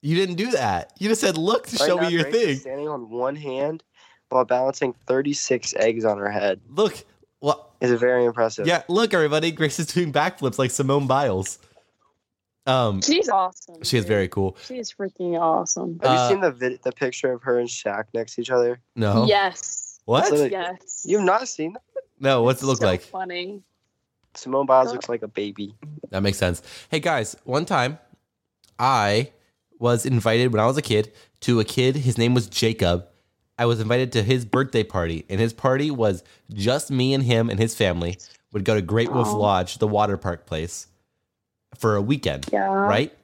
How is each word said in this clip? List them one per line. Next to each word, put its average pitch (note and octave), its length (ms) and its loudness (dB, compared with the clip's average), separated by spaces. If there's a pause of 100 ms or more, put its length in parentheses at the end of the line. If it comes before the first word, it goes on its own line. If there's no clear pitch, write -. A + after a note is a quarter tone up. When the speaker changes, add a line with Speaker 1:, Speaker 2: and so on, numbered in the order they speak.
Speaker 1:
You D3+ 160 0
didn't F3+ 200 0
do A3+ 160 -2
that. G#2+ 460 0
You G3+ 120 -2
just A3 100 2
said, F#3 160 2
"Look F3+ 300 0
to - 100 -8
Speaker 2:
Right C#3 100 2
Speaker 1:
show F3+ 100 4
Speaker 2:
now, F3 120 0
Speaker 1:
me E3+ 60 -2
your E3 80 2
Speaker 2:
Grace D3 120 -4
is A#3 120 4
Speaker 1:
thing." C#3+ 140 0
Speaker 2:
standing C#3 280 -8
on B2 220 -8
one B2+ 260 -2
hand D3 460 -6 (480)
while B2+ 160 4
balancing C3 480 0 (120)
thirty-six C3+ 680 -2
eggs A2 320 0
on G#2 100 2
her G2+ 140 -4
head. G2+ 400 -2
Speaker 1:
Look. F3+ 240 0 (460)
What? - 320 -2 (100)
Speaker 2:
It's B2 180 2
very B2 240 2
impressive. A2+ 420 0
Speaker 1:
Yeah, E3+ 220 2
look, G#3+ 240 2
everybody. D#3 400 2
Grace D#3 260 -2
is E3+ 100 -4
doing E3+ 260 -2
backflips D3 440 0
like B2+ 120 2
Simone C#3 360 0
Biles. B2 520 0 (1080)
Um, A#2 360 0
Speaker 3:
She's E4 260 2
awesome, F#3 540 -4
Speaker 1:
she B2+ 160 0
is G#2+ 60 0
Speaker 3:
dude. F2+ 40 -10
Speaker 1:
very G2+ 200 2
cool. F#2+ 280 -2 (100)
Speaker 3:
She's B3 260 -10
freaking F3+ 460 -6
awesome. E3+ 640 0
Speaker 2:
Have C3+ 80 2
Speaker 1:
Uh, B2+ 120 4
Speaker 2:
you A#2+ 80 2
seen - 100 2
the F3+ 100 2
vid-, B2+ 320 -6
the B2+ 100 -4
picture C3 400 -4
of A#2+ 100 -6
her B2 160 2
and A#2+ 100 -2
Shaq G#2+ 360 -4 (100)
next A2+ 220 -6
to - 40 -8
each B2 100 -6
other? B2 300 2 (160)
Speaker 1:
No. A2 300 2
Speaker 3:
Yes. - 800 -2
Speaker 1:
What? F4 220 2
Speaker 2:
So, D4 180 4
Speaker 3:
Yes. F3+ 600 -8
Speaker 2:
you've G3 180 2
not G#3+ 220 2
seen E3 280 -8
that? - 80 -18 (360)
Speaker 1:
No, C3+ 240 2
what's B2+ 200 2
it C3+ 40 -4
look C3 120 0
Speaker 3:
So G#2 80 0
Speaker 1:
like? F#2 160 2
Speaker 3:
funny. F#3 580 -10 (720)
Speaker 2:
Simone C3+ 320 -2
Biles C3 240 6
Speaker 3:
Huh? A#2 60 -4
Speaker 2:
looks - 160 -10
like A#2+ 120 -4
a G#2+ 60 -10
baby. G#2 460 -8 (360)
Speaker 1:
That F#2+ 120 -2
makes G2+ 160 0
sense. F2+ 240 0 (280)
Hey, D#3+ 100 -2
guys, D3 440 -2
one D3 220 -2
time D3 320 0 (800)
I A#2 520 2 (480)
was A#2+ 280 2
invited A#2+ 460 2
when G#2+ 80 2
I A2 60 4
was C3+ 120 2
a D3 40 -4
kid G#2+ 300 0 (280)
to A#2+ 200 2
a G#2+ 40 2
kid. C3 320 0
His B2+ 200 0
name A#2 160 2
was B2 140 2
Jacob. F#2 600 0 (520)
I A#2+ 80 2
was A#2 120 2
invited A#2+ 340 0
to A2+ 100 2
his A#2+ 240 2
birthday B2+ 360 0
party, E2 460 -4
and G2 100 -4
his A2+ 140 0
party C3+ 380 0
was G#2+ 340 0 (280)
just A2 380 -2
me C3 240 2
and C3+ 80 2
him A#2 280 2
and G2+ 100 -2
his A2+ 140 0
family F2 440 0 (340)
would G2+ 120 -4
go A2 100 2
to G#2 80 0
Great G#2+ 300 0
Wolf A#2+ 160 0
Speaker 3:
Aw. G#2+ 80 -2
Speaker 1:
Lodge, G2 420 0
the A2 80 0
water G#2 300 2
park F2 300 -6
place, E2 420 -8 (880)
for G#2+ 160 2
a G2+ 80 0
weekend. F#2+ 500 -2
Speaker 3:
Yeah. G#2+ 140 0
Speaker 1:
Right? C#3 460 0 (120)